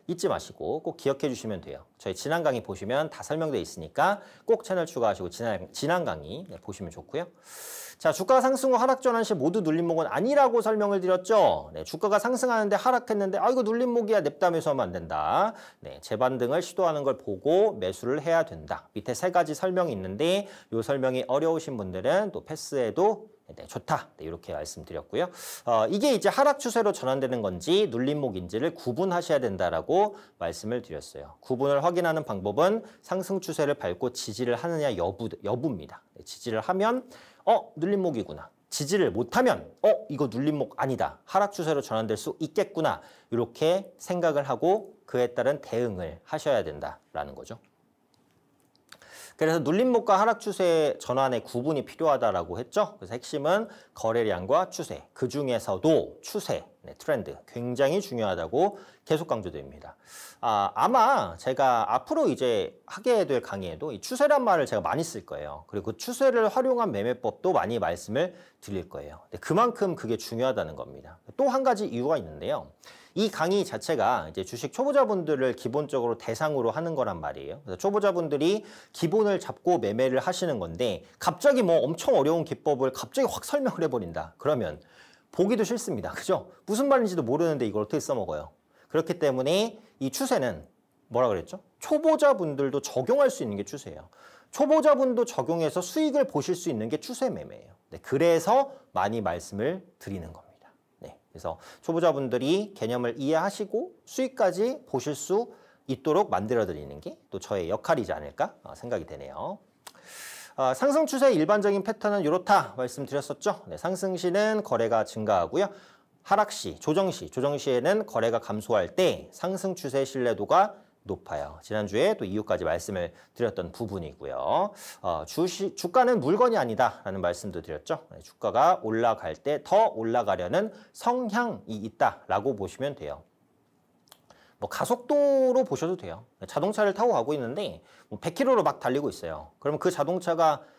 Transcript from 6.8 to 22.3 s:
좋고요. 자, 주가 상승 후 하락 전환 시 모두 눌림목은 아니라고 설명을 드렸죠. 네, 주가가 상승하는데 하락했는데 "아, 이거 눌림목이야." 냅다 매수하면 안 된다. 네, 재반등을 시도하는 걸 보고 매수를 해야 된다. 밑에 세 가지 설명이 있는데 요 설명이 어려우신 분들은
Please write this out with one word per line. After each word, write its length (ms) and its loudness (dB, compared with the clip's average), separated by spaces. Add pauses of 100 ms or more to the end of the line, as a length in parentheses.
좋고요. 360 -10 (720)
자, 140 4
주가 280 4
상승 320 2
후 40 6
하락 260 2
전환 220 2
시 100 0
모두 280 2
눌림목은 440 2
아니라고 560 4
설명을 380 2
드렸죠. 720 4
네, 80 -8
주가가 380 2
상승하는데 560 2
하락했는데 640 0
"아, 120 4
이거 120 2
눌림목이야." 580 2
냅다 320 2
매수하면 320 0
안 80 -4
된다. 600 0 (280)
네, 200 -14
재반등을 600 0
시도하는 400 0
걸 160 0
보고 540 2
매수를 500 -4
해야 220 2
된다. 480 -10
밑에 220 -6
세 180 -2
가지 240 2
설명이 340 0
있는데 560 0 (260)
요 80 0
설명이 460 0
어려우신 500 0
분들은 540 -2